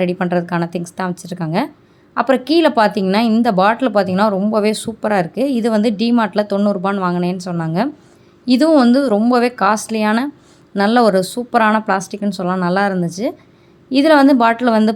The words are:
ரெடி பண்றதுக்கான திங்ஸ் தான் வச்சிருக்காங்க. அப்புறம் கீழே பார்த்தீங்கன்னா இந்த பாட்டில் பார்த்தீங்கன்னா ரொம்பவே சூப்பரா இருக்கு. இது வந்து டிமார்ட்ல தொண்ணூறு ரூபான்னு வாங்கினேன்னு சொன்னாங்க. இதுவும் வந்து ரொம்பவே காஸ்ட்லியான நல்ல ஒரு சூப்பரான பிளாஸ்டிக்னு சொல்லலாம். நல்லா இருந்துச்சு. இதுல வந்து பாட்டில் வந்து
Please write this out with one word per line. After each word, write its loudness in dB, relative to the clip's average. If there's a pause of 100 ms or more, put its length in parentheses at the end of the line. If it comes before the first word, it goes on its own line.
ரெடி -2
பண்றதுக்கான -2
திங்ஸ் -10
தான் -4
வச்சிருக்காங்க. -6 (600)
அப்புறம் 0
கீழே 2
பார்த்தீங்கன்னா 0
இந்த 2 (120)
பாட்டில் 0
பார்த்தீங்கன்னா 0 (100)
ரொம்பவே 0 (120)
சூப்பரா -4
இருக்கு. -4 (140)
இது -2
வந்து 2 (120)
டிமார்ட்ல 0 (100)
தொண்ணூறு 0
ரூபான்னு -2
வாங்கினேன்னு -4
சொன்னாங்க. -2 (680)
இதுவும் 4
வந்து 4 (140)
ரொம்பவே 2 (140)
காஸ்ட்லியான -2 (560)
நல்ல 2
ஒரு 2 (140)
சூப்பரான 0
பிளாஸ்டிக்னு -4
சொல்லலாம். -2
நல்லா 0
இருந்துச்சு. -4 (680)
இதுல 4
வந்து 6
பாட்டில் 2
வந்து 2